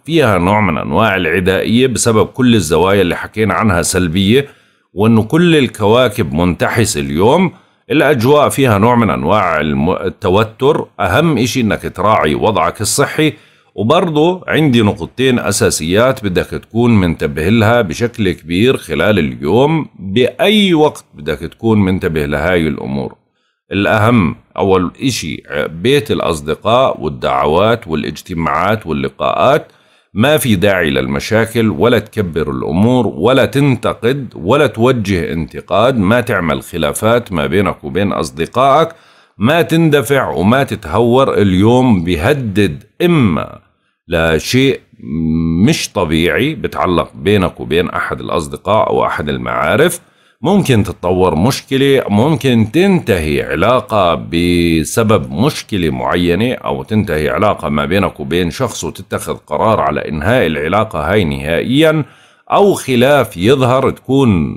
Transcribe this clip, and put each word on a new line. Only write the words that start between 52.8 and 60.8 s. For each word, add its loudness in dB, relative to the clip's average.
علاقة 0
بسبب 0
مشكلة -2
معينة، 0
أو -6
تنتهي -2
علاقة 0
ما -2
بينك -2
وبين -2
شخص -6
وتتخذ -8
قرار -2
على -2
إنهاء 0
العلاقة -2